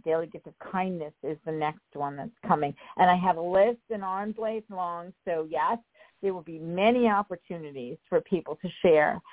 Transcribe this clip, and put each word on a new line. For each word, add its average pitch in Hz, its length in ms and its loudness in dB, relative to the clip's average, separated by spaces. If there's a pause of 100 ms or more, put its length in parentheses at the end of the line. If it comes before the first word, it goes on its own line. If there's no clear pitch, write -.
Daily 165 220 0
Gift - 200 -18
of - 120 -20
Kindness 180 540 -4 (100)
is 160 220 -6
the 160 60 -4
next 156 280 -4 (140)
one 143 220 -6
that's 143 140 -10 (180)
coming. 151 280 0 (220)
And 180 120 8
I 180 60 6
have 180 220 2
a 165 40 -4
list 190 380 4 (100)
an 208 140 -6
arm's 202 340 -6
length 220 320 -6
long, 175 420 -6 (140)
so 160 240 -2
yes, 160 300 0 (420)
there 196 120 0
will 175 100 -10
be 160 160 -12
many 202 480 2
opportunities 160 880 -4 (100)
for 170 140 2
people 160 400 -4
to 180 80 -8 (120)
share 160 380 6 (140)